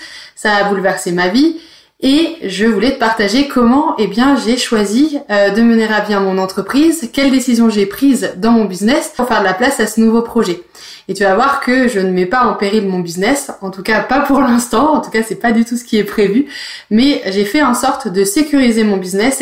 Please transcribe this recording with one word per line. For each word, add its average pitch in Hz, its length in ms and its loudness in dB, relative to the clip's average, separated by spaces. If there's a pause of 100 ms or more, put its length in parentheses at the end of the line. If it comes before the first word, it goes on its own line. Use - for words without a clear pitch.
(340)
ça - 180 -2
va 202 180 2
bouleverser 190 420 -2
ma 180 160 0
vie 285 300 2 (420)
et 294 440 2
je 190 240 -2
voulais 226 240 2
te 262 80 -4
partager 220 480 0
comment, 277 500 2
eh 220 80 0
bien, 247 320 2
j'ai 220 180 0
choisi, 240 600 0 (140)
euh, 202 180 2
de 214 140 2
mener 226 280 2
à 214 100 0
bien 202 180 -2
mon 190 180 0
entreprise, 233 760 0
quelles 277 200 0
décisions 233 400 2
j'ai 202 160 0
prises 208 500 0
dans 220 140 2
mon 220 140 4
business 208 520 -2
pour 247 100 -2
faire 226 120 0
de 196 60 0
la 185 100 0
place 269 240 0
à 214 80 0
ce - 120 -4
nouveau 226 220 4
projet. 208 400 -2 (480)
Et 190 60 -6
tu 202 80 -2
vas 190 100 4
voir 262 280 0
que 254 260 2
je 208 120 -2
ne 185 120 0
mets 180 140 0
pas 175 200 0
en 202 80 0
péril 202 320 0
mon 185 140 -2
business, 185 500 -2 (120)
en 190 100 -8
tout 185 100 -14
cas 214 200 -2
pas 262 180 0
pour 277 220 2
l'instant, 240 520 0
en - 80 0
tout - 80 -10
cas 220 140 -2
c'est 196 160 -8
pas 233 140 0
du 226 100 4
tout 233 140 -6
ce - 80 -10
qui 220 120 -2
est 202 60 2
prévu, 202 440 0 (440)
mais 262 360 2
j'ai 196 180 0
fait 302 180 0
en 247 100 2
sorte 269 360 -2
de 190 160 0
sécuriser 254 580 2
mon 202 140 2
business 196 440 -2